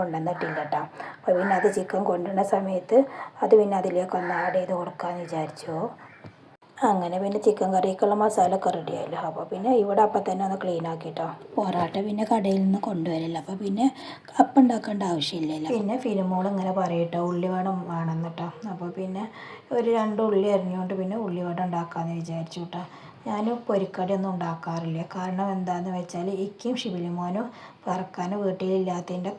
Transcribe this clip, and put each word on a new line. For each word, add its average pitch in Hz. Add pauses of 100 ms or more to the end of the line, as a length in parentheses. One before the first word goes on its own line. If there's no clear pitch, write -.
കൊണ്ടുവന്നിട്ടില്ല 165 (120)
ട്ടോ. 151 (340)
അപ്പോൾ -
പിന്നെ 190
അത് 214 (100)
ചിക്കൻ 190 (100)
കൊണ്ടുവരുന്ന 180
സമയത്ത് 190 (460)
അത് 202
പിന്നെ 202
അതിലേക്ക് 180
ഒന്ന് 175
ആഡ് 185
ചെയ്ത് 180
കൊടുക്കാമെന്ന് 175
വിചാരിച്ചു. 160 (1120)
അങ്ങനെ 180
പിന്നെ 202
ചിക്കൻ 202
കറിക്കുള്ള 190
മസാല 196
ഒക്കെ 185
റെഡി 160
ആയല്ലോ. -
അപ്പോൾ 160
പിന്നെ 202 (100)
ഇവിടെ 202
അപ്പം 202
തന്നെ 185
ഒന്ന് 190
ക്ലീൻ 170
ആക്കി 160
ട്ടോ. 165 (300)
പൊറോട്ട 175 (120)
പിന്നെ 214
കടയിൽ 196
നിന്ന് 190
കൊണ്ടുവരില്ല. 165
അപ്പോൾ 190
പിന്നെ 202 (580)
അപ്പം -
ഉണ്ടാക്കേണ്ട 220
ആവശ്യമില്ലല്ലോ. 156
പിന്നെ 208
ഫിലിമോൾ 185
ഇങ്ങനെ 190
പറയട്ടോ, 170
ഉള്ളി 175
വട 185 (240)
വേണമെന്ന് 165
ട്ടോ. 170 (240)
അപ്പോൾ 175
പിന്നെ 190 (520)
ഒരു 233 (100)
രണ്ട് 214
ഉള്ളി 202
അരിഞ്ഞുകൊണ്ട് 185
പിന്നെ 190
ഉള്ളി 180
വട 175
ഉണ്ടാക്കാമെന്ന് 170
വിചാരിച്ചു 165 (100)
ട്ടോ. 175 (460)
ഞാൻ 214 (240)
പൊരിക്കടിയൊന്നും 190
ഉണ്ടാക്കാറില്ല. 165 (120)
കാരണം 185
എന്താണെന്ന് 180
വെച്ചാൽ 180 (160)
ഇക്കയും 240
ഷിബിലി 175
മോനും 185 (400)
പിറക്കാൻ 180 (100)
വീട്ടിലില്ലാത്തതിൻ്റെ 185